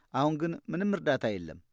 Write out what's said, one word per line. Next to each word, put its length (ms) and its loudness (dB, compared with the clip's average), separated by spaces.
አሁን 220 2
ግን 180 -2
ምንም 260 0
እርዳታ 340 2
የለም። 320 -4